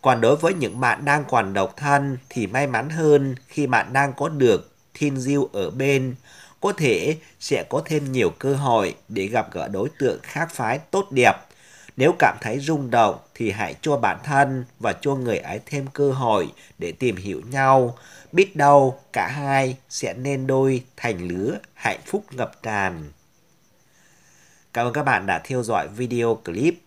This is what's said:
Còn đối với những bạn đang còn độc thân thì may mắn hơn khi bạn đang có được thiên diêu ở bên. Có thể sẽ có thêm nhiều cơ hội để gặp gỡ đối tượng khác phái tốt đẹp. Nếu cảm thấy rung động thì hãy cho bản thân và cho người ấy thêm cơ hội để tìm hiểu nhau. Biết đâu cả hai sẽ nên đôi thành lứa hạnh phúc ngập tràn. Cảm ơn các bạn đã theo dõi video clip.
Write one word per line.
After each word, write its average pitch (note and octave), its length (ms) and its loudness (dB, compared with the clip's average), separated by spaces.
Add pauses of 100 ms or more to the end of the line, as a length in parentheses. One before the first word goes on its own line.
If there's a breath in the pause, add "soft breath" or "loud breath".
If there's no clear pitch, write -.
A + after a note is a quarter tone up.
Còn A#2+ 200 4
đối A#2+ 140 6
với E3 180 0
những A#2+ 260 -4
bạn B2+ 260 0
đang C#3+ 240 2
còn G2+ 240 0
độc F#2+ 240 0
thân C#3 400 0 (120)
thì A2 180 -4
may C3 200 -2
mắn B2 220 -4
hơn D3 460 4 (120)
khi C#3+ 200 -4
bạn A#2+ 260 0
đang C#3 200 0
có C#3+ 160 -4
được B2 420 2 (220)
thiên C#3 260 -2
diêu C#3 340 0
ở F#2+ 160 -4
bên. C3 460 0 (460 loud breath)
Có G3+ 120 0
thể C3+ 440 2 (220 loud breath)
sẽ - 300 -2
có B2+ 160 -2
thêm C#3+ 260 -4
nhiều A#2 180 2
cơ C3+ 260 -2
hội A#2+ 400 0 (140)
để G2+ 180 -4
gặp A#2+ 260 -2
gỡ F2 140 -6
đối G2+ 220 -4 (100)
tượng A#2+ 240 0
khác D#3+ 300 -8
phái B2 240 -2
tốt G3 340 -4
đẹp. A#2+ 240 6 (600 loud breath)
Nếu C#3+ 220 4
cảm G#2+ 220 4
thấy A#2+ 180 -4
rung C#3 320 -4
động A2+ 260 4 (180)
thì A2+ 160 -2
hãy F#2+ 300 -6
cho D3 160 0
bản G#2 260 0
thân C3+ 420 0 (140)
và G#2+ 140 -2
cho C#3 220 -2
người A#2+ 220 -2
ấy G2+ 280 -8
thêm C#3 280 -6
cơ C#3+ 180 2
hội A2+ 360 0 (300 loud breath)
để F2 140 -8
tìm A2+ 240 -2
hiểu F#2 340 -8
nhau. C3+ 480 2 (340 loud breath)
Biết G3 240 2
đâu C#3+ 440 6 (140)
cả F#2+ 140 0
hai C3+ 500 -2 (120)
sẽ - 240 -8
nên C3 340 -4
đôi C3 360 2 (140)
thành F2+ 300 -4
lứa F#2+ 300 -4 (160)
hạnh - 320 -4
phúc G#3 260 -6
ngập B2+ 320 -8
tràn. F#2 480 -4 (1600 soft breath)
Cảm A#2+ 140 -2
ơn A#2+ 60 -4
các D3 100 -4
bạn A2 220 0
đã F2 180 -2
theo B2+ 200 -4
dõi G2 240 -2
video A#2 480 -2
clip. A#2+ 400 -2 (120)